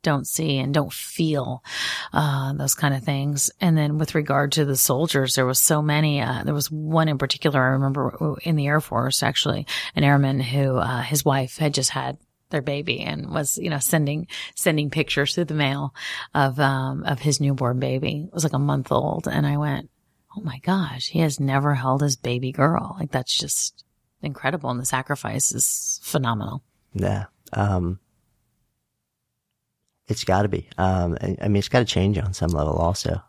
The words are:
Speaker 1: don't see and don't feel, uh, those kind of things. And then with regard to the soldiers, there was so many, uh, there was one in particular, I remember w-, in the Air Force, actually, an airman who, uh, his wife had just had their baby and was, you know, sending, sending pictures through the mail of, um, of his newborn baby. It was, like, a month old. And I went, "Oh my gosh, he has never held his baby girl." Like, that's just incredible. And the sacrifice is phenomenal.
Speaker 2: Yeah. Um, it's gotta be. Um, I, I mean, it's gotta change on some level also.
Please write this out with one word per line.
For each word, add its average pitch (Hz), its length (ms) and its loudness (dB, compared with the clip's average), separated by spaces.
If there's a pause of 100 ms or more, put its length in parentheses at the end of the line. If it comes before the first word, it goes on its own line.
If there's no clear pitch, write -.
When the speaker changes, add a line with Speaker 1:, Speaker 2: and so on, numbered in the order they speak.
Speaker 1:
don't 143 260 0
see 151 320 0
and 135 140 -2
don't 147 200 0
feel, 139 680 -2 (500)
uh, 139 400 0
those 139 220 -2
kind 143 180 0
of 131 100 -4
things. 143 480 -2 (100)
And 165 160 6
then 151 200 2
with 156 180 -2
regard 143 380 2
to 156 120 4
the 139 120 0
soldiers, 135 580 2
there 131 100 4
was 127 140 2
so 151 220 4
many, 151 400 2
uh, 120 240 -2
there 151 80 0
was 143 180 -2
one 156 380 0
in 143 80 0
particular, 139 440 0
I 127 100 4
remember 135 400 0
w-, 151 320 -4
in 160 140 2
the 143 100 2
Air 151 140 4
Force, 123 420 -2
actually, - 420 0 (300)
an 147 100 2
airman 139 360 4
who, 131 360 0
uh, 120 260 0
his 147 220 0
wife 135 320 0
had 147 160 0
just 131 180 0
had 131 260 -4 (320)
their 147 120 -2
baby 147 400 -4
and 147 320 -6
was, 151 240 -2
you - 120 -4
know, 143 100 -2
sending, 151 480 0 (280)
sending 151 340 0
pictures 147 460 -2
through 175 100 0
the 151 80 -6
mail 143 400 0 (400)
of, 135 260 2
um, 135 460 0
of 135 140 0
his 147 200 0
newborn 131 400 0
baby. 135 480 -2
It - 60 -18
was, 160 100 -4
like, 147 100 0
a 135 60 0
month 143 320 0
old. 147 360 0
And 147 180 0
I 143 120 0
went, 147 320 -4 (480)
"Oh 214 40 -8
my 135 180 -6
gosh, 156 500 -2
he 160 100 -2
has 151 220 0
never 139 340 2
held 131 260 0
his 143 140 2
baby 123 380 -4
girl." 151 460 0
Like, 156 120 -4
that's - 260 -2
just - 460 -4 (380)
incredible. 139 480 -2
And 123 100 -2
the 127 60 -8
sacrifice 131 680 -2
is - 520 -2
phenomenal. 117 600 -2 (300)
Speaker 2:
Yeah. 98 320 0 (260)
Um, 92 480 0 (2000)
it's - 160 -4
gotta 98 240 2
be. 92 200 -2 (100)
Um, 92 440 2
I, 95 200 -2
I - 80 -2
mean, 101 80 4
it's 98 120 0
gotta 123 160 4
change 98 320 2
on 92 160 -2
some 80 160 0
level 76 240 0
also. 82 560 0